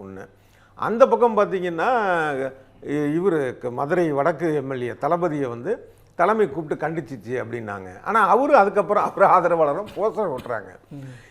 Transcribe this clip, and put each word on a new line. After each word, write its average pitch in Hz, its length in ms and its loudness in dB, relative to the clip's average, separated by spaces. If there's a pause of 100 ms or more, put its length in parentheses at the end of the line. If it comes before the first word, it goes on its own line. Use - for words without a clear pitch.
ஒண்ணு. 95 260 -16 (460)
அந்த 226 320 2
பக்கம் 220 320 2
பாத்தீங்கன்னா, 180 500 -2 (1000)
இ-, 147 300 -2
இவரு 160 420 -2
க-, 123 120 -6
மதுரை 151 420 0
வடக்கு 151 420 0
எம் 135 160 -4
எல் 131 100 -6
ஏ 120 100 -4
தளபதியை 147 580 -2
வந்து 123 440 -8 (220)
தலைமை 202 360 2
கூப்பிட்டு 156 380 -6
கண்டிச்சிச்சு 127 560 -6
அப்படின்னாங்க. 107 440 -8 (160)
ஆனா, 208 220 2
அவரு 262 300 6
அதுக்கப்புறம் 202 480 4
அவர் 180 260 4
ஆதரவாளரும் 170 560 4 (100)
போஸ்டர் 185 380 -2
ஒட்டுறாங்க. 113 640 -10 (320)